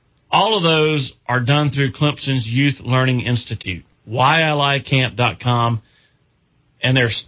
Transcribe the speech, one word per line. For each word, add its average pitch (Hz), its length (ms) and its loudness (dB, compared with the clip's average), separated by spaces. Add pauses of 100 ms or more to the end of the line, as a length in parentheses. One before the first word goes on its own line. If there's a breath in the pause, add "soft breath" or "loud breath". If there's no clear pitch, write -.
(300)
All 202 260 2
of 190 80 0
those 156 500 0 (140)
are 123 160 0
done 143 280 2
through 135 220 -2
Clemson's 135 540 -2
Youth 135 320 0
Learning 127 420 0
Institute, 104 640 -6 (200)
Y 131 380 2
L 151 180 0
I 139 180 0
camp 127 380 -2
dot 110 220 -2
com. 117 420 0 (1000 soft breath)
And 131 120 2
there's, 120 320 0